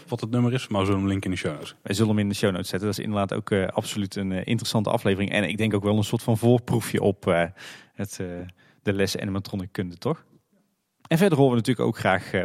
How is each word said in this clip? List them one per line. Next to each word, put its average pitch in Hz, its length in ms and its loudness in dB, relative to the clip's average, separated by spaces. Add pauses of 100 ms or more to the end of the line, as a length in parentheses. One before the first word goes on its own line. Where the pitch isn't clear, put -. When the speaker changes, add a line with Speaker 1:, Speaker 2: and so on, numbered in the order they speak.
Speaker 1:
wat - 140 -6
het 110 80 -6
nummer 120 240 2
is, 131 140 -4
maar 104 120 0
we 95 60 2
zullen 98 160 2
hem 98 80 0
linken 98 200 -2
in 92 60 -2
de 87 60 -8
show 85 120 -4
notes. - 280 -14
Speaker 2:
Wij 98 140 -4
zullen 107 160 2
hem 104 80 2
in 101 100 0
de 101 60 -2
show 104 160 2
notes 95 180 -4
zetten. 98 180 -4
Dat 101 100 -2
is - 60 -6
inderdaad 101 300 -2
ook, 107 180 -4
eh, 95 160 0
absoluut 104 480 -4
een, 98 160 -4
eh, 92 140 -2
interessante 110 440 -2
aflevering. 98 420 0
En 104 120 0
ik 92 140 -4
denk 107 160 2
ook 101 100 0
wel 104 140 4
een 107 60 2
soort 117 200 -2
van 113 140 2
voorproefje 120 640 2
op, 101 260 0
eh, 85 160 4 (500)
het, - 280 -10
eh, 95 60 -6 (560)
de 101 100 0
les 98 240 0
animatronic 98 540 -4
kunde, 90 260 -6
toch? - 280 -4 (800)
En 165 100 2
verder 170 200 6
horen 135 140 8
we 120 60 4
natuurlijk 113 300 2
ook 117 100 -2
graag, 95 360 2
eh, 92 120 0